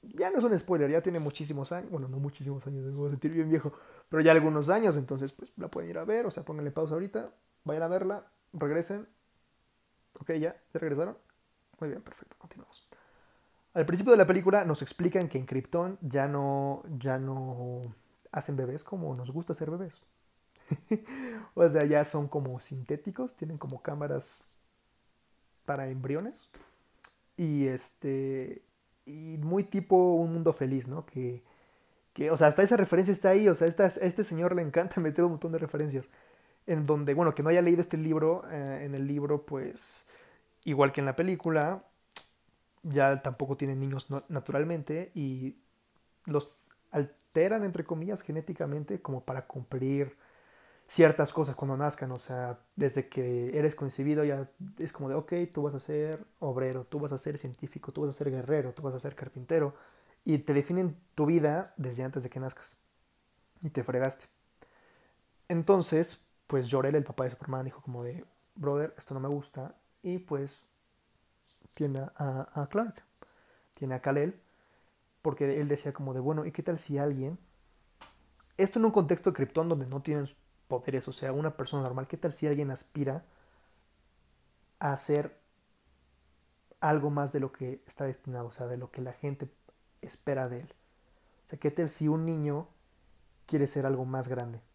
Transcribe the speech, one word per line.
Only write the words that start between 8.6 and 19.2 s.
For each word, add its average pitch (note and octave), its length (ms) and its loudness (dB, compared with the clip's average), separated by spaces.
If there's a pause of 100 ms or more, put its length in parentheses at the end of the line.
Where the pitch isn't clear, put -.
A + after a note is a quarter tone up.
Ok, E3 120 -6
ya, D#3+ 240 -2 (160)
¿ya E3 80 -2
regresaron? E3 380 -2 (640)
Muy F#3 100 -4
bien, - 120 -8
perfecto, - 360 -20
continuamos. - 500 -20 (840)
Al D#3+ 120 4
principio F3+ 240 2
de A#3 80 12
la F#3 80 10
película F#3+ 380 6
nos D#3 180 0
explican E3+ 460 0
que C#3 100 -2
en B2+ 80 -4
Krypton E3+ 560 -2
ya C#3 260 0
no, C#3 540 -2 (160)
ya C3 200 0
no B2 760 -6 (360)
hacen C#3+ 260 -4
bebés C3 280 -4
como D#3+ 300 -6
nos B2 160 -8